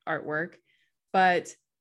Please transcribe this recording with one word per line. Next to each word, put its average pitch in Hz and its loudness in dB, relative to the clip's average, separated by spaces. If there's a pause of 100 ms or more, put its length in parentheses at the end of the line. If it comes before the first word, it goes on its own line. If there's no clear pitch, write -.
artwork. 156 -6 (560)
But 185 2 (320)